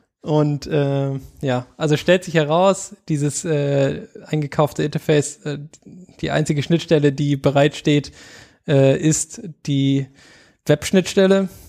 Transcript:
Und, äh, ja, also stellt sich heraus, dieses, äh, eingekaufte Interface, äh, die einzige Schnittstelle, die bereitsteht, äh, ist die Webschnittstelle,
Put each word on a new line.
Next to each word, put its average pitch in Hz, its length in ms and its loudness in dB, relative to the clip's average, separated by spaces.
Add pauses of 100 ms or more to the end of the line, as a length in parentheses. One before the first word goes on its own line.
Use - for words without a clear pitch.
(220)
Und, 151 440 0
äh, 139 460 -2 (300)
ja, 123 240 -2 (100)
also 151 220 0
stellt 185 260 2
sich 165 100 -8
heraus, 170 600 0 (140)
dieses, 147 340 -4
äh, 143 640 0 (180)
eingekaufte 151 580 -2
Interface, 147 640 -2
äh, 143 140 -8 (640)
die 151 100 -6
einzige 147 320 -2
Schnittstelle, 151 500 2
die 143 240 0
bereitsteht, 143 760 0 (540)
äh, 135 320 4
ist - 440 -2 (240)
die 139 400 0 (600)
Webschnittstelle, 190 840 2 (200)